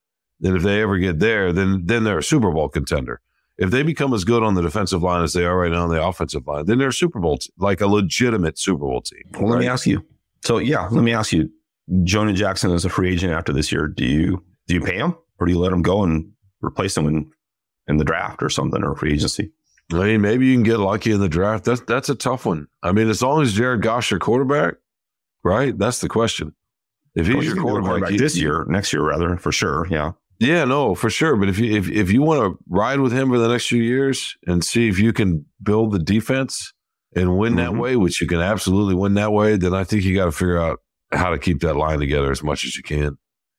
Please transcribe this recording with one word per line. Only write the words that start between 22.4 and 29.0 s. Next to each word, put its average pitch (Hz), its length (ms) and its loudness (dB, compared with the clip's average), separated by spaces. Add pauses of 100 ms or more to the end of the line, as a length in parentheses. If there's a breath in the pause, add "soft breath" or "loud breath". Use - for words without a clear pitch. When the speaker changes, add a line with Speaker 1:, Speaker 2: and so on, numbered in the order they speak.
Speaker 1:
one. 80 220 -4 (140)
I 87 120 -2
mean, 110 160 4
as 104 120 0
long 143 220 2
as 113 100 2
Jared 120 280 0
Goff's 113 280 0
your 95 100 0
quarterback, 139 560 0 (680)
right? 117 340 0
That's 110 220 -2
the 78 100 -4
question. 110 460 -2 (600)
If 82 120 0
he's 123 80 2
Speaker 2:
Well, - 60 0
he's 160 120 -2
Speaker 1:
your - 20 -2
Speaker 2:
gonna 175 100 -2
be - 40 -2
the - 20 -2
Speaker 1:
quarterback, 104 180 -2
Speaker 2:
quarterback 92 220 -2
Speaker 1:
he 101 60 0
Speaker 2:
this 147 200 0
year, 76 300 -2
next 98 240 -2
year 73 120 0